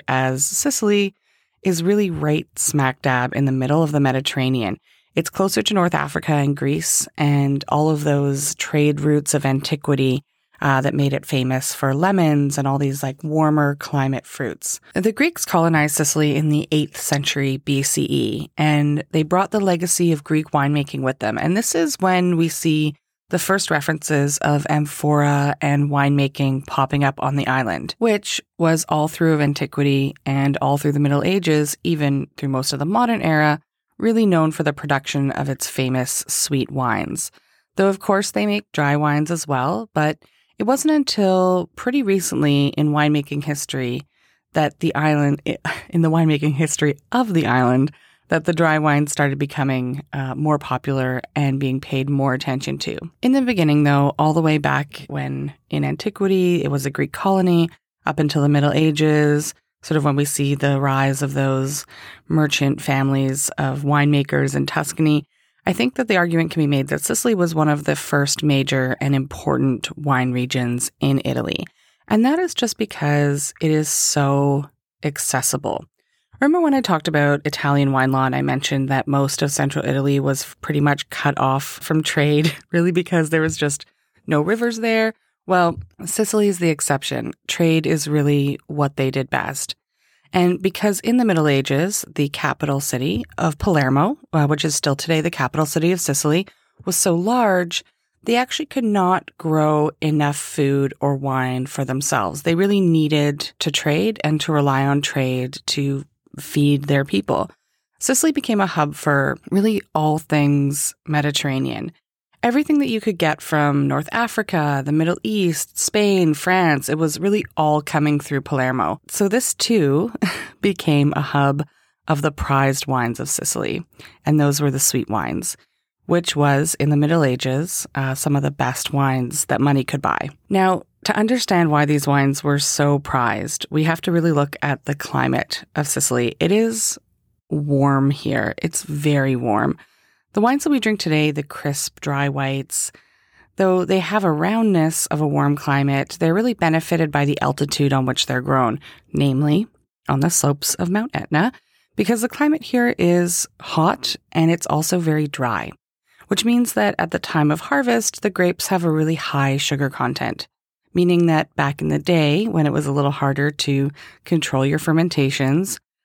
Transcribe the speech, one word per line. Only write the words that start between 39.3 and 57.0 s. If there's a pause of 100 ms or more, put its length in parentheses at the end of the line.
as
well,
but (420)
it
wasn't
until
pretty
recently
in
winemaking
history (520)
that
the
island,
<laughs>
in
the
winemaking
history (160)
of
the
island, (380)
that
the
dry
wine
started
becoming,
uh,
more
popular (140)
and
being
paid
more
attention
to. (240)
In
the
beginning,
though,
all
the
way
back
when (160)
in
antiquity,
it
was
a
Greek